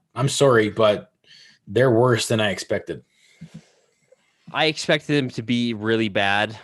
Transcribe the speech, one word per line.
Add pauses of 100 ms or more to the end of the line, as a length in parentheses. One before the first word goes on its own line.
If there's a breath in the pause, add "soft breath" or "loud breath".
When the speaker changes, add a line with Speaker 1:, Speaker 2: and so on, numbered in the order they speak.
(160)
Speaker 1:
I'm
sorry,
but (560 loud breath)
they're
worse
than
I
expected. (1500 loud breath)
Speaker 2:
I
expected
them
to
be
really
bad.